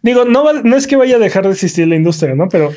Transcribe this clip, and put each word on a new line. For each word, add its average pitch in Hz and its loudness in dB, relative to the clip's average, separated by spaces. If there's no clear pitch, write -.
Digo, 247 2
no 254 2
va, 302 2
no 233 2
es 277 -2
que 277 0
vaya 254 2
a - 2
dejar 196 0
de 196 0
existir 170 -2
la 165 0
industria, 160 -2
¿no? 175 -2
Pero 151 0